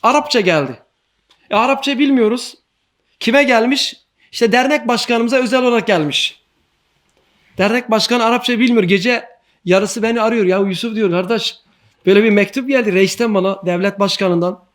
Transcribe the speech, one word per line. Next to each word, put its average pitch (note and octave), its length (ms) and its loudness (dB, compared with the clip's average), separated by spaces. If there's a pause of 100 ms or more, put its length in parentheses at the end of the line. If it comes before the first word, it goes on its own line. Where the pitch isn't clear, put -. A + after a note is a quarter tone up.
Arapça C4 360 0
geldi. D#3 400 0 (680)
E, - 60 -2
Arapça C4+ 440 0
bilmiyoruz. B3 560 0 (640)
Kime C#4 240 2
gelmiş? B3 520 0 (360)
İşte A#3 200 0
dernek B3+ 360 0
başkanımıza A#3 500 0
özel B3+ 260 0
olarak A#3+ 240 0
gelmiş. D#3 540 -2 (1160)
Dernek A#3 340 -2
başkanı A3+ 340 0
Arapça A#3+ 340 0
bilmiyor. A#3+ 240 2
Gece G3 460 0 (360)
yarısı G3 380 0
beni A#3 180 0
arıyor. A3+ 240 0
"Ya F#3 120 2
Yusuf," G3 380 -4
diyor, G#3 160 0
"kardeş, F#3 440 -2 (500)
böyle G3+ 180 4
bir A3+ 60 4
mektup G3+ 380 0
geldi A#3+ 260 0
reisten G3 420 0
bana, F#3+ 300 -2
devlet F#3+ 340 -2
başkanından. F#3 640 -2 (120)